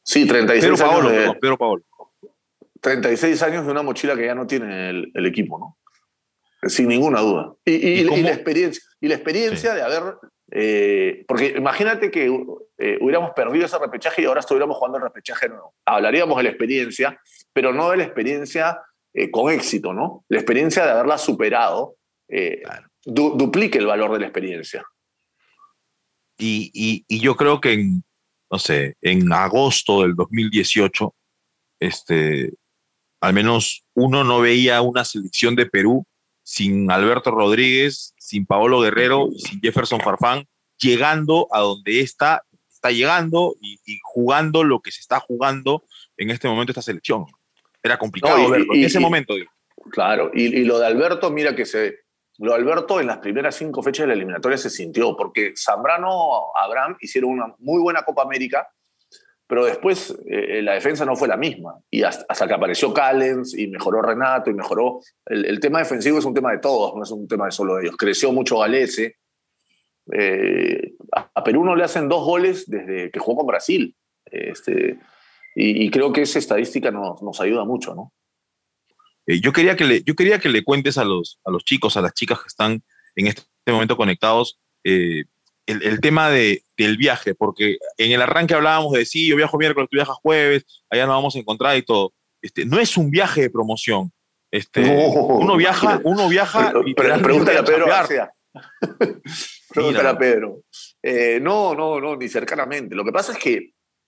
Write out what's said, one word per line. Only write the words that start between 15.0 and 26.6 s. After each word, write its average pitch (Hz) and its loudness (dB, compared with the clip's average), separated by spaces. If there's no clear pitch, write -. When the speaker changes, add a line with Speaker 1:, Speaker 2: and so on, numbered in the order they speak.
Speaker 1:
repechaje 117 -6
nuevo. 107 -20
Hablaríamos 127 2
de 127 2
la 120 2
experiencia, 127 -4
pero 131 2
no 160 0
de 185 2
la 180 2
experiencia, 147 -4
eh, - -2
con 127 0
éxito, 101 -2
¿no? 147 -6
La 110 2
experiencia 147 2
de 143 2
haberla 127 2
superado, 113 0
eh, 95 -4
Speaker 2:
Claro. - -18
Speaker 1:
du-, 143 0
duplica 139 2
el 104 0
valor 107 0
de 104 -2
la 98 -4
experiencia. 92 -10
Speaker 2:
Y, 110 -4